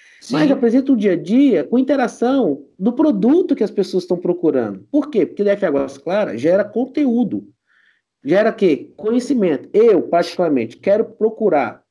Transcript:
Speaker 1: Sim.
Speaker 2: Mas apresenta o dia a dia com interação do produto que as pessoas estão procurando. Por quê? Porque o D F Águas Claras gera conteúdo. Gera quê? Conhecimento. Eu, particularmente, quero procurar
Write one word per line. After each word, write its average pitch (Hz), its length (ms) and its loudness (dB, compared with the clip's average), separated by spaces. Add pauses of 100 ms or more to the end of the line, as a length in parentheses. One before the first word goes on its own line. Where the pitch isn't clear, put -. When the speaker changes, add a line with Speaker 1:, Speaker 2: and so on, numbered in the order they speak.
(200)
Speaker 1:
Sim. - 140 -10
Speaker 2:
Mas 302 180 2
apresenta 254 400 2
o 254 40 2
dia 202 180 2
a - 20 0
dia 190 480 2
com 233 160 2
interação 254 880 0 (120)
do 208 140 -2
produto 285 640 2
que - 80 -2
as 196 80 -2
pessoas 190 320 -2
estão 175 140 -2
procurando. 139 760 -2
Por 285 180 -2
quê? 190 160 0
Porque - 160 -6
o 202 40 0
D 202 60 2
F 202 140 -2
Águas 139 320 -4
Claras 175 440 -4
gera 185 240 2
conteúdo. 233 840 -2 (800)
Gera 202 260 2
quê? 156 460 0
Conhecimento. 220 760 -2
Eu, 208 300 4
particularmente, 160 760 -2
quero 214 300 0
procurar 185 840 -2